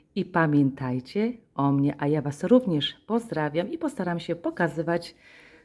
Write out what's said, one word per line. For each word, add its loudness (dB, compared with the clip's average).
i 0
pamiętajcie 2
o 2
mnie, 2
a -2
ja 2
was -6
również 2
pozdrawiam -2
i -8
postaram -4
się -4
pokazywać -2